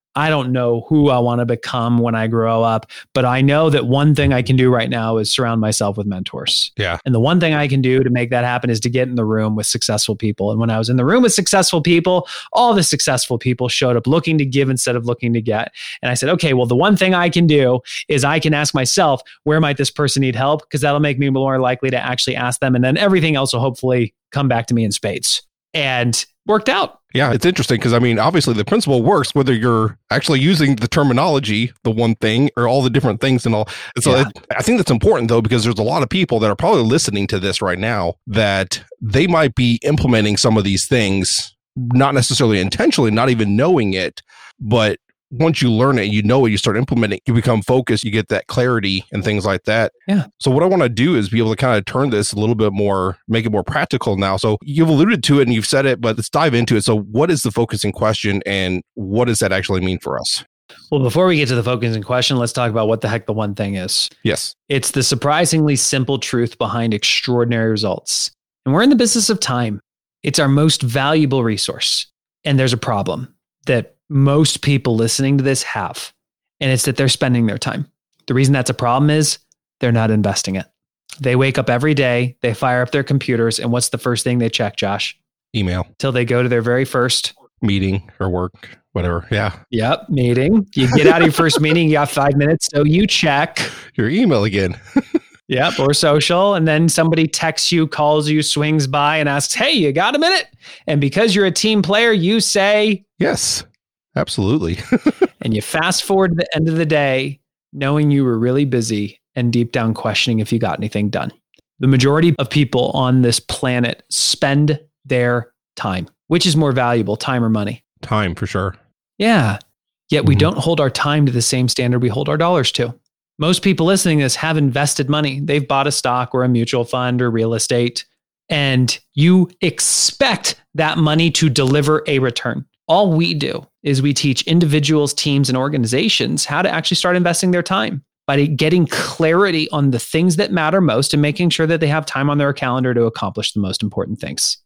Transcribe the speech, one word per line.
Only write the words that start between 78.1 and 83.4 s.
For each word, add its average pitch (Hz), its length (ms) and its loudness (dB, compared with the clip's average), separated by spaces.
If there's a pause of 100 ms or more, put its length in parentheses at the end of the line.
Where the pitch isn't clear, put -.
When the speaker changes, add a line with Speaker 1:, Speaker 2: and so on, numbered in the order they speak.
Speaker 1:
The 120 60 -2
reason 131 180 4
that's 131 180 0
a 123 40 -2
problem 131 360 2
is 151 280 0 (420)
they're 123 100 2
not 113 220 2
investing 101 420 -2
it. 92 100 -8 (560)
They 127 140 0
wake 135 240 2
up 123 100 0
every 135 240 0
day, 123 480 0
they 117 140 -2
fire 123 280 0
up 120 100 -4
their 139 100 0
computers, 117 560 -2